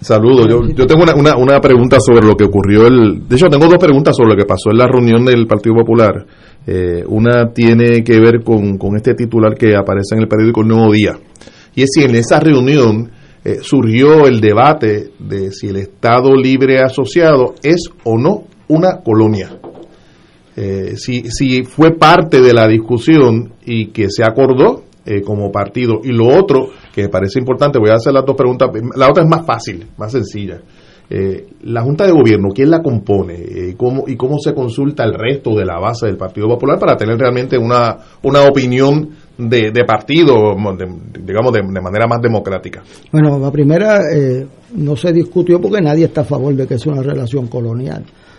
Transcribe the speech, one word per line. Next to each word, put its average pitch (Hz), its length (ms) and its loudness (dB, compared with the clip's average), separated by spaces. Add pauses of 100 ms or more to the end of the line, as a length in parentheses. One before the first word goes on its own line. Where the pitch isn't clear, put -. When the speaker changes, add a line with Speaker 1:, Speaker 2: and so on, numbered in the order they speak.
Speaker 1:
Saludos. 113 480 4
Yo, 117 260 0
yo 127 140 0
tengo 160 160 4
una, 160 100 2
una, 143 220 4
una 135 240 4
pregunta 127 400 4
sobre 113 260 4
lo 104 80 6
que 101 120 2
ocurrió 101 420 4
el, 113 400 2
de 123 80 0
hecho, 175 100 4
tengo 151 220 4
dos 175 100 6
preguntas 147 380 2
sobre 117 140 4
lo 101 60 2
que 98 80 2
pasó 104 280 -2
en 113 60 2
la 123 100 4
reunión 120 360 2
del 120 220 2
Partido 110 300 0
Popular. 113 500 2 (400)
Eh, 90 400 -4
una 117 460 0
tiene 117 500 2
que 117 160 2
ver 117 240 4
con, 104 340 0
con 98 200 -4
este 117 180 -2
titular 117 400 -2
que 107 220 2
aparece 98 400 -4
en 110 60 0
el 107 60 -2
periódico 110 340 0
El 110 40 0
Nuevo 113 240 2
Día. 107 260 0 (600)
Y 127 60 0
es 135 120 0
si 156 80 4
en 120 140 2
esa 117 240 2
reunión... 127 720 2 (300)
Eh, 101 200 -6
surgió 139 640 4
el 120 120 2
debate 107 800 0
de 98 320 -8
si 104 180 -12
el 95 80 -6
Estado 123 600 0
Libre 131 460 2
Asociado 135 800 0
es 170 260 -2 (160)
o 113 140 -2
no 170 240 -2 (260)
una 180 340 0
colonia. 107 560 0 (960)
Eh, 98 440 -8
si, 123 320 -8
si 127 340 -2
fue 160 280 2
parte 160 500 2
de 123 100 6
la 113 160 4
discusión 117 840 0 (100)
y 113 280 -6
que 107 180 -4
se 117 140 -2
acordó, 135 580 0 (240)
eh, 101 160 -4
como 104 280 -6
partido. 110 540 -4
Y 131 80 -6
lo 113 140 2
otro, 139 420 2 (260)
que 101 100 -4
me 95 40 -4
parece 98 300 -4
importante, 131 400 -2
voy 107 100 2
a 110 60 4
hacer 117 180 0
las 135 140 0
dos 139 100 -2
preguntas. 127 320 0 (260)
La 131 140 2
otra 156 140 2
es 160 80 2
más 165 160 -2
fácil, 104 400 -8 (100)
más 107 160 -12
sencilla. 101 480 -8 (520)
Eh, 95 360 -6 (140)
la 117 200 -6
Junta 147 240 -2
de 185 60 2
Gobierno, 110 420 2
¿quién 135 160 0
la 165 120 0
compone? 98 520 -4
Eh, 90 420 -12
¿cómo, 127 300 -4
y 135 100 -8
cómo 139 220 -4
se 147 160 -4
consulta 139 480 -4
el 113 120 -2
resto 123 420 -4
de 95 80 -2
la 85 160 -6
base 113 260 -6
del 95 100 -4
Partido 98 300 -8
Popular 139 320 -2
para 160 180 0
tener 113 220 -4
realmente 123 400 -2
una, 117 380 -2 (260)
una 139 200 2
opinión 139 680 0 (280)
de, 117 360 -2
de 120 120 0
partido, 113 680 0 (240)
de, 92 80 -8 (340)
digamos, 104 320 -2
de, 104 100 0
de 95 180 -6
manera 101 260 -4
más 117 160 -4
democrática? 113 640 -6 (260)
Speaker 2:
Bueno, 151 300 0
la 135 100 -4
primera, 165 480 0 (160)
eh, 135 320 -2 (300)
no 147 180 -4
se 175 180 -4
discutió 170 480 0
porque 202 200 -4
nadie 156 240 0
está 160 160 -2
a 139 40 -2
favor 139 300 -4
de 131 140 -6
que 127 100 -4
sea 151 140 -6
una 135 100 -6
relación 131 460 -6
colonial, 117 560 -8 (340)